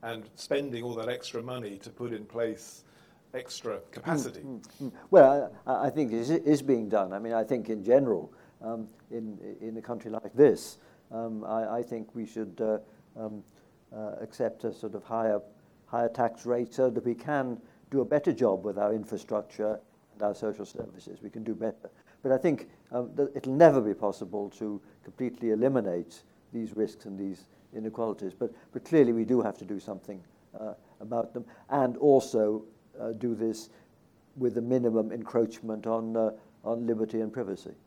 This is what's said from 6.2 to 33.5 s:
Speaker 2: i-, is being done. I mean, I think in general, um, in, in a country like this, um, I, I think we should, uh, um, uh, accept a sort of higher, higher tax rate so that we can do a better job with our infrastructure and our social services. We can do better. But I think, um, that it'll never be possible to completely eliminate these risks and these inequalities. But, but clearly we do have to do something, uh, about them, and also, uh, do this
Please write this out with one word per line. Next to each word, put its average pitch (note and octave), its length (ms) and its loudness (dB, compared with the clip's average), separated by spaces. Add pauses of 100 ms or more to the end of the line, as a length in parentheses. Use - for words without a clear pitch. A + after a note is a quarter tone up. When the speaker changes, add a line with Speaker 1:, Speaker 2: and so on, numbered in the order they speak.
Speaker 2:
i-, D#3+ 60 4 (100)
is D3 160 6
being B2+ 280 2
done. G2 220 2
I G2 80 -6
mean, A2+ 140 -4
I A2+ 100 2
think A2+ 260 -2
in G#2+ 140 -4
general, A#2 480 4 (300)
um, A2+ 260 -8 (240)
in, A2 260 -10 (240)
in A2 160 -10
a A2 40 -12
country A2+ 300 -8
like A2 240 -8
this, C3 420 6 (340)
um, A2+ 320 -8
I, A2 340 -4
I A#2+ 60 -4
think A2+ 300 -10
we A#2 140 -8
should, A2 340 -8
uh, A2 160 2 (420)
um, G#2+ 240 -10 (520)
uh, G#2+ 160 -10 (100)
accept - 420 -6
a A2 100 -4
sort G#2 200 -10
of G2+ 100 -10
higher, A2 380 0 (460)
higher A#2+ 220 0
tax A#2 360 -2
rate A#2+ 280 -2
so C3 160 4
that B2 140 -4
we A#2+ 120 0
can B2+ 440 -4 (320)
do C#3 100 2
a A#2+ 40 2
better D3 260 2
job G2+ 320 2
with G2 140 -4
our G#2 160 2
infrastructure G#2+ 840 -4 (340)
and - 80 -10
our G#2 140 0
social G#2+ 300 -6
services. - 560 -14
We G2+ 80 -12
can A2 140 -12
do A2 120 -4
better. - 340 -6 (340)
But C3+ 80 2
I C3 60 6
think, D3+ 320 0 (220)
um, A#2+ 240 -4
that C#3 200 0
it'll C3 180 -4
never D3 280 10
be G#2 120 2
possible G2+ 640 -4
to G#2 240 -6 (220)
completely A#2+ 480 -4
eliminate G#2+ 680 0 (320)
these A2 220 -8
risks G#2+ 300 -4
and G2 140 -10
these G2 260 -8 (300)
inequalities. A2 580 -6
But, - 180 -4 (200)
but A#2+ 140 -12
clearly C3+ 280 8
we A2+ 120 2
do A#2+ 160 2
have G#2+ 160 -2
to G2+ 80 -16
do F#2+ 140 -8
something, F#2+ 440 -12 (360)
uh, A2 140 -10 (280)
about A2+ 320 -4
them, A#2 120 -8 (240)
and B2+ 280 2
also, A2 680 4 (360)
uh, A2+ 120 -4
do A#2 240 -2
this A2 340 -4 (680)